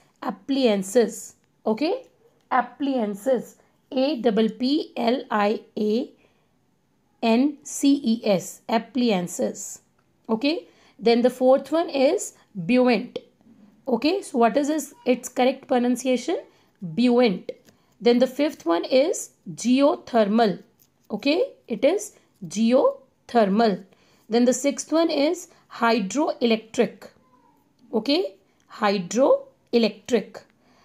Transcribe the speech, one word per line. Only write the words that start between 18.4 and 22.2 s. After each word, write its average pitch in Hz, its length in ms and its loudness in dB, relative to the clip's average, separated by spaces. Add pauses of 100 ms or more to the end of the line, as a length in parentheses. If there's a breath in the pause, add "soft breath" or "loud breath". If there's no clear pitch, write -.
one 339 180 0
is - 460 0 (240)
geothermal. 233 1080 2 (480)
Okay. 320 420 -2 (160)
It 214 160 -2
is 381 320 0 (300 soft breath)